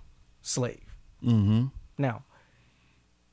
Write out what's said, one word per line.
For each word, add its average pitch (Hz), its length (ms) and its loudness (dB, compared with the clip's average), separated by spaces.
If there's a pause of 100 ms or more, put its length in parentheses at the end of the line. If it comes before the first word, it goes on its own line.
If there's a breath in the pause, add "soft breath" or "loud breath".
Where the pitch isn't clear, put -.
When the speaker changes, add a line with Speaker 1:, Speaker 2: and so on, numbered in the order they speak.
(440)
Speaker 1:
slave. - 420 -6 (380)
Speaker 2:
Mm-hmm. 110 420 4 (320)
Speaker 1:
Now, 127 260 -4 (1080)